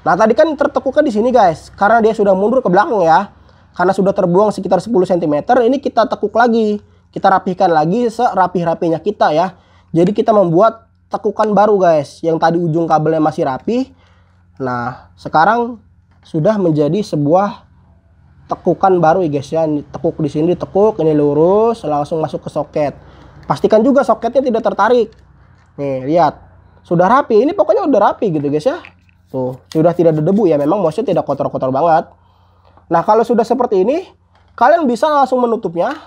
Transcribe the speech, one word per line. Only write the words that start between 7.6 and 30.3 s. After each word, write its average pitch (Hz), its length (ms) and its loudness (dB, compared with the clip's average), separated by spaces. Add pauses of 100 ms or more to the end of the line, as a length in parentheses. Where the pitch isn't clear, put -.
lagi 170 400 0
serapih-rapihnya 180 880 -2
kita 208 320 -2
ya. 170 240 0 (400)
Jadi 170 160 2
kita 220 240 0
membuat 202 560 0 (240)
tekukan 214 400 -4
baru 208 240 2
guys. 165 480 0
Yang 165 160 0
tadi 170 160 0
ujung 165 320 -2
kabelnya 156 320 0
masih 151 240 -2
rapi. 208 480 -4 (680)
Nah, 123 560 -8
sekarang 220 640 0 (400)
sudah 190 400 -2
menjadi 156 400 0
sebuah 180 640 -2 (880)
tekukan 185 480 0
baru 170 240 2
ya 156 80 -2
guys 139 160 -6
ya. 160 160 -2
Ini 151 240 -4
tekuk - 320 -6
di 156 80 -4
sini, 156 240 -2
ditekuk, 196 480 0
ini 160 160 2
lurus, 170 720 2
langsung 147 320 -4
masuk 156 240 -8
ke 151 80 -14
soket. 147 420 -4 (540)
Pastikan 190 320 2
juga 254 240 2
soketnya 233 400 -2
tidak 226 240 -2
tertarik. 214 480 0 (640)
Nih, 135 240 -6
lihat. 151 320 2 (480)
Sudah 175 240 0
rapi. 247 400 2
Ini 349 80 -2
pokoknya 403 320 0
udah 233 240 2
rapi 202 240 -4
gitu 143 160 -4
guys 151 160 -2
ya. 320 160 -4 (460)
Tuh, 131 400 -8
sudah 165 240 2
tidak 165 240 2
ada 151 80 -2
debu 196 240 2